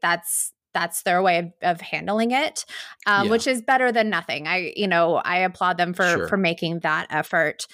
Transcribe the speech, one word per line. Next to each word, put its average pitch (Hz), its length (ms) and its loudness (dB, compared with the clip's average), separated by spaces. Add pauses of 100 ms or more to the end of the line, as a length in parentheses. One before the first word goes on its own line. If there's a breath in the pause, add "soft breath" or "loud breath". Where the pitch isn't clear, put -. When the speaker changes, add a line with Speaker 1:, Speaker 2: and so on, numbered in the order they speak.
Speaker 1:
that's, - 520 -2 (200)
that's 170 300 -4
their 180 180 2
way 175 180 4
of, 170 120 -6 (100)
of 170 200 0
handling 214 500 -2
it, 285 320 -2 (420 loud breath)
um, 202 200 4
Speaker 2:
Yeah. 208 60 0
Speaker 1:
which 233 140 2
is 254 160 0
better 254 300 2
than 220 180 0
nothing. 156 380 -4
I, 175 300 -2
you 202 100 0
know, 170 280 4
I 180 240 0
applaud 180 380 0
them 175 160 0
for, 185 140 2
Speaker 2:
Sure. 170 220 2
Speaker 1:
for 202 80 2
making 170 420 -2
that 160 300 -2
effort. 156 640 -2